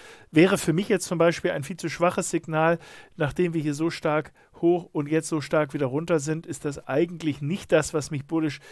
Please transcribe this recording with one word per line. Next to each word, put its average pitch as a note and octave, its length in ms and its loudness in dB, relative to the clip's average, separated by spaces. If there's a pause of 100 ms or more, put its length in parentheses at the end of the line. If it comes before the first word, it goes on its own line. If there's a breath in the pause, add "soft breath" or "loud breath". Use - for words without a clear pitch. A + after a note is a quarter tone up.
(300 loud breath)
wäre F3 260 6
für D#3+ 160 0
mich F#3+ 160 0
jetzt F#3 180 0
zum F3 120 -4
Beispiel E3+ 320 2
ein D#3+ 120 -2
viel F3 140 -10
zu E3 140 -8
schwaches F3 400 0
Signal, E3 480 2 (380 loud breath)
nachdem E3 360 0
wir E3 80 -2
hier D3 140 -2
so D#3+ 160 -2
stark D#3 420 -2 (300 soft breath)
hoch E3+ 300 2
und C#3+ 160 -2
jetzt D#3 200 0
so D#3 140 -2
stark D3+ 320 0
wieder C#3+ 120 0
runter D#3+ 340 0
sind, D#3+ 260 -6
ist - 180 -8
das C#3+ 240 -8
eigentlich D#3 540 -2
nicht D#3+ 280 -6
das, D#3 220 4
was D3 180 -4
mich C#3 140 -6
bullisch D#3+ 360 -2 (120 loud breath)